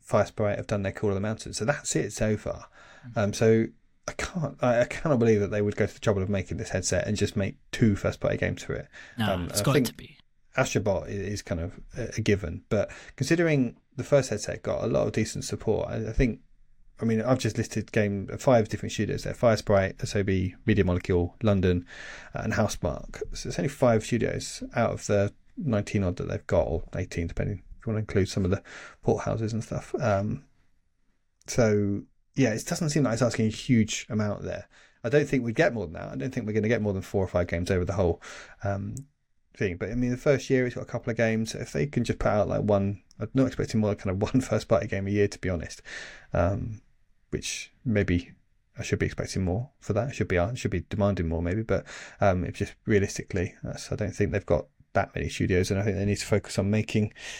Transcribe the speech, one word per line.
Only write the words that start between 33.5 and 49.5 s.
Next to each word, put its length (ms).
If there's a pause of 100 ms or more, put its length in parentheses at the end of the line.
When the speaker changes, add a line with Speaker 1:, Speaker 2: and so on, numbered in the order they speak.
Speaker 1:
huge 580
amount 360
there. 240 (360)
I 40
don't 200
think 160
we'd 120
get 180
more 120
than 80
that. 180
I 40
don't 160
think 140
we're 60
gonna 160
get 140
more 100
than 100
four 220
or 40
five 200
games 220
over 140
the 100
whole, 280 (400)
um, 320 (600)
thing. 200
But, 140
I 60
mean, 140
the 60
first 320
year 180
it's 100
got 60
a 40
couple 240
of 60
games. 360
So 60
if 140
they 140
can 180
just 160
put 80
out, 200
like, 140
one, 400 (180)
I'm 140
not 140
expecting 320
more 100
than 80
kind 240
of 0
<laughs> 120
one 60
first 280
party 180
game 220
a 20
year, 180
to 120
be 100
honest. 320 (500)
Um, 480 (500)
which 420 (120)
maybe 480 (460)
I 40
should 160
be 80
expecting 360
more 280 (100)